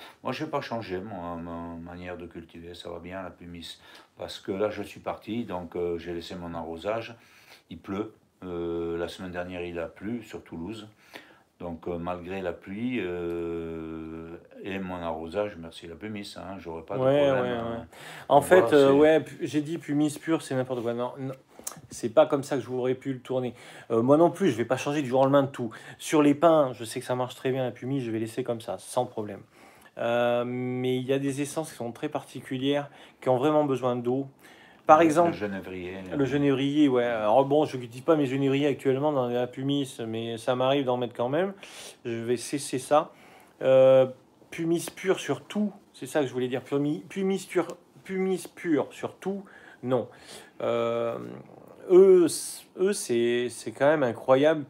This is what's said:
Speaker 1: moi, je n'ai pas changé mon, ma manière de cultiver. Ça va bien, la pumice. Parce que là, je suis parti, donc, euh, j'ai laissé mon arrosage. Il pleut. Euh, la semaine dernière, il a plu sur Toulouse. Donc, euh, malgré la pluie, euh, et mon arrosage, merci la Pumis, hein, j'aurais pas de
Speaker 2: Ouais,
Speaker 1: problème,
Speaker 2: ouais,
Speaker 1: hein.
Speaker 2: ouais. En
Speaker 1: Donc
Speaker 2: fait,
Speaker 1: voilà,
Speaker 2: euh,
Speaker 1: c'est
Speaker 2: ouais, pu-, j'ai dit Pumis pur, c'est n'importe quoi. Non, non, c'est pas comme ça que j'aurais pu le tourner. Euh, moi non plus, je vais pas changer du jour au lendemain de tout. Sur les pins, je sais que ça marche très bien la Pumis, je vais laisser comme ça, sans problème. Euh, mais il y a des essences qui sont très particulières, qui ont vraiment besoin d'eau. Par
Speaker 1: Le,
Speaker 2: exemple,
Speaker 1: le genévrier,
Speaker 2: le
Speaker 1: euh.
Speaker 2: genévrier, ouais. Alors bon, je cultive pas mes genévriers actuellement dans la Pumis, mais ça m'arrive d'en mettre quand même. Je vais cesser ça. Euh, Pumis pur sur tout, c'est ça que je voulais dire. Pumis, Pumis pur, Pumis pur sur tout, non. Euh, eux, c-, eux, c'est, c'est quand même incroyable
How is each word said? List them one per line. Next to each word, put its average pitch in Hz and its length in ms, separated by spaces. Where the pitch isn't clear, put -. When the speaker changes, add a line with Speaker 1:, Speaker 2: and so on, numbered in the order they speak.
Speaker 1:
moi, 127 100
je 147 120
n'ai 147 60
pas 143 100
changé 104 400
mon, 87 360
ma 85 400
manière 87 420
de 87 80
cultiver. 85 480
Ça 87 160
va 85 80
bien, 90 240
la 87 80
pumice. 85 500
Parce - 220
que - 120
là, 101 160
je 104 140
suis - 180
parti, 110 440
donc, 90 300
euh, 87 220
j'ai 85 160
laissé 85 220
mon 87 200
arrosage. 92 600
Il 82 80
pleut. 101 360
Euh, 85 540
la 85 100
semaine 92 240
dernière, 90 300
il 87 160
a 82 80
plu 110 360
sur 87 200
Toulouse. 104 460
Donc, 85 280
euh, 87 100
malgré 90 420
la 90 120
pluie, 110 480
euh, 82 1400
et 98 160
mon 92 180
arrosage, 85 640
merci 82 300
la 82 80
Pumis, 104 420
hein, 90 220
j'aurais 82 220
pas 101 140
de 127 60
Speaker 2:
Ouais, 139 240
Speaker 1:
problème, 135 180
Speaker 2:
ouais, 123 60
Speaker 1:
hein. 117 140
Speaker 2:
ouais. 123 40
En 135 80
Speaker 1:
Donc 139 80
Speaker 2:
fait, 185 160
Speaker 1:
voilà, 156 160
Speaker 2:
euh, 139 160
Speaker 1:
c'est 139 60
Speaker 2:
ouais, 156 220
pu-, - 200
j'ai 147 200
dit 156 180
Pumis 147 440
pur, 160 200
c'est - 120
n'importe 127 280
quoi. 117 120
Non, 123 240
non, 135 160
c'est - 240
pas 151 120
comme 139 180
ça 143 120
que 120 60
j'aurais 127 320
pu 135 180
le 127 60
tourner. 127 360
Euh, 117 120
moi 135 140
non 170 140
plus, 185 200
je 113 60
vais 117 80
pas 127 120
changer 143 260
du 127 60
jour 131 120
au 135 40
lendemain 139 180
de 131 60
tout. 120 220
Sur 151 240
les 147 120
pins, 151 400
je 120 100
sais 123 160
que - 60
ça 127 100
marche 123 180
très - 160
bien 127 140
la 120 80
Pumis, 131 300
je 113 100
vais 110 80
laisser 113 240
comme 117 160
ça, 98 180
sans - 260
problème. 104 360
Euh, 120 480
mais 127 500
il 127 60
y 127 100
a 135 60
des 139 240
essences 151 280
qui - 60
sont 117 140
très 147 180
particulières, 139 800
qui 131 100
ont 127 60
vraiment 151 280
besoin 127 320
d'eau. 127 320
Par 156 140
Speaker 1:
Le, 175 40
Speaker 2:
exemple, 170 280
Speaker 1:
le - 40
genévrier, 95 640
Speaker 2:
le 143 60
Speaker 1:
euh. - 20
Speaker 2:
genévrier, 139 640
ouais. 123 160
Alors 117 400
bon, 147 220
je 139 100
cultive 120 280
pas 165 120
mes 143 80
genévriers 139 440
actuellement 135 440
dans 127 160
la 123 180
Pumis, 135 520
mais 113 300
ça 127 180
m'arrive 131 300
d'en 127 100
mettre 123 180
quand 120 140
même. 180 240
Je 117 60
vais 120 140
cesser 139 400
ça. 147 340
Euh, 131 460
Pumis 165 360
pur 185 240
sur 139 220
tout, 208 320
c'est - 140
ça 151 160
que 131 40
je 120 60
voulais 123 160
dire. 123 140
Pumis, 147 440
Pumis 190 440
pur, - 160
Pumis 190 500
pur 151 380
sur - 240
tout, 190 280
non. 123 260
Euh, 117 560
eux, 185 380
c-, - 360
eux, 196 160
c'est, 120 560
c'est - 220
quand 135 160
même 151 140
incroyable 135 680